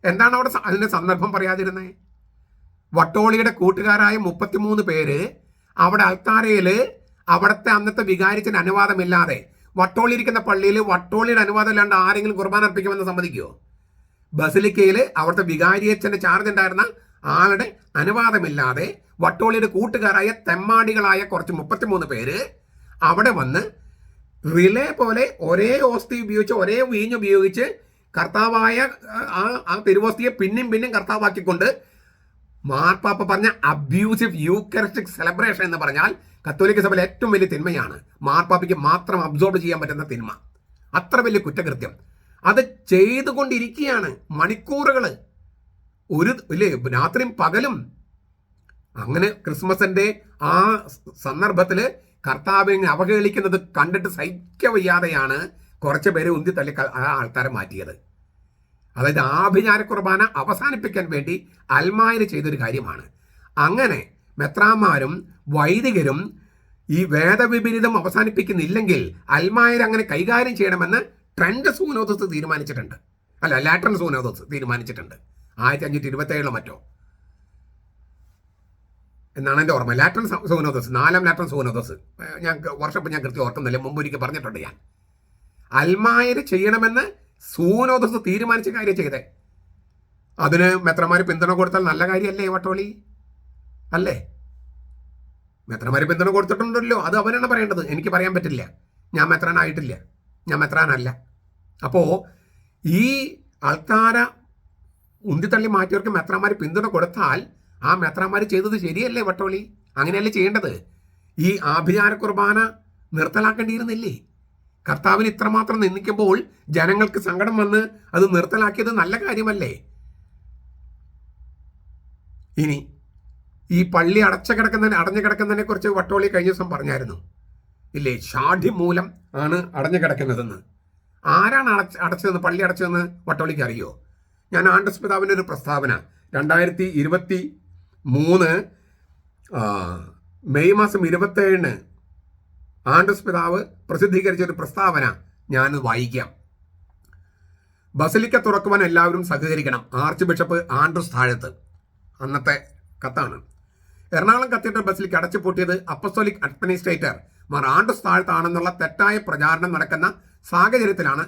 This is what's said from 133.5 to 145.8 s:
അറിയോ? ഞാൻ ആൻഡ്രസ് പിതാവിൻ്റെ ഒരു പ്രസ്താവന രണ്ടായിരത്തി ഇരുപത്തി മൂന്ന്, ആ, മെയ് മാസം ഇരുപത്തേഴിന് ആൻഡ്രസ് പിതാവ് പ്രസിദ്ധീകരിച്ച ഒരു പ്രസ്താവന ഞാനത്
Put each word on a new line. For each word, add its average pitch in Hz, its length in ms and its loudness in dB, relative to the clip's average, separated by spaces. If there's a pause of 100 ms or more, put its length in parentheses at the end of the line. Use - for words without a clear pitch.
അറിയോ? 113 280 -4 (640)
ഞാൻ 180 160 4
ആൻഡ്രസ് 196 300 2
പിതാവിൻ്റെ 196 360 0
ഒരു 185 60 -2
പ്രസ്താവന 139 580 -4 (360)
രണ്ടായിരത്തി 170 480 2
ഇരുപത്തി 175 560 -2 (640)
മൂന്ന്, 165 580 4 (920)
ആ, 117 60 -2 (840)
മെയ് 165 280 4
മാസം 202 340 2
ഇരുപത്തേഴിന് 185 640 2 (1160)
ആൻഡ്രസ് 185 360 4
പിതാവ് 175 400 -2 (260)
പ്രസിദ്ധീകരിച്ച 185 540 2
ഒരു 175 80 -4
പ്രസ്താവന 151 640 0 (360)
ഞാനത് 139 340 0